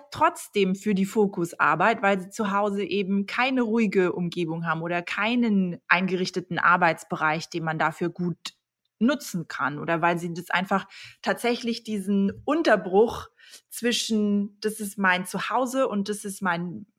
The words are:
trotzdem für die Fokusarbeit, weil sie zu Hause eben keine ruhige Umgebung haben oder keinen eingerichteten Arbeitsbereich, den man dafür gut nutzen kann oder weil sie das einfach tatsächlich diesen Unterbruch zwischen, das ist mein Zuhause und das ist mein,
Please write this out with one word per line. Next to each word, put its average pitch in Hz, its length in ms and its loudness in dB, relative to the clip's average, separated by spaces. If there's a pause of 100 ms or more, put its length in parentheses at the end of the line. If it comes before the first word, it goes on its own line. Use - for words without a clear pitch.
(100)
trotzdem 208 640 0
für 208 200 0
die 190 120 2
Fokusarbeit, 196 960 2
weil 196 180 2
sie 180 80 -10
zu 202 220 -4
Hause 202 340 0
eben 202 400 0
keine 254 380 0
ruhige 208 500 2
Umgebung 170 540 -4
haben 160 160 -2
oder 175 180 -2
keinen 202 800 0 (100)
eingerichteten 180 720 0
Arbeitsbereich, 165 880 2
den 165 160 -6
man 160 140 -2
dafür 160 320 0
gut 175 260 -2 (640)
nutzen 233 500 0
kann 139 300 -4
oder 165 240 0
weil 175 160 2
sie 170 160 -6
das 170 160 -8
einfach 190 360 0 (360)
tatsächlich 233 600 -2
diesen 196 640 0
Unterbruch 226 840 2 (420)
zwischen, 208 920 0
das 214 200 -4
ist 202 180 -6
mein 185 260 2
Zuhause 247 640 -2
und 202 220 -2
das 208 160 -6
ist 196 160 -8
mein, 175 420 -4 (140)